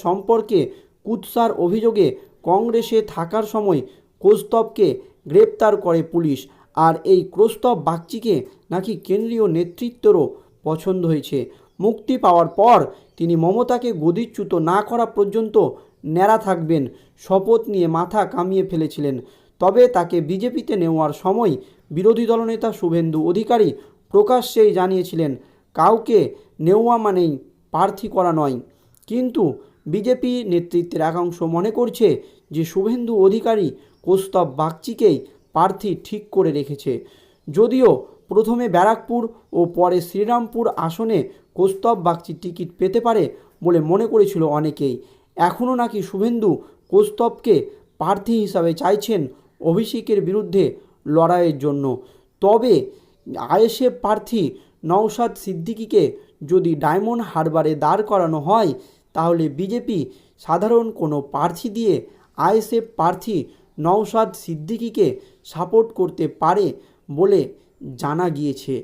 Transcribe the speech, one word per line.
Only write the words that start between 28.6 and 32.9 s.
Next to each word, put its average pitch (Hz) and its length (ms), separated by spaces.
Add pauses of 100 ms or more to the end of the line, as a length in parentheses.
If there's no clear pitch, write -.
কিন্তু 247 360 (420)
বিজেপি 247 460 (200)
নেতৃত্বের 170 580
একাংশ 175 320
মনে 170 280
করছে 220 380 (420)
যে 156 140
শুভেন্দু 226 500 (120)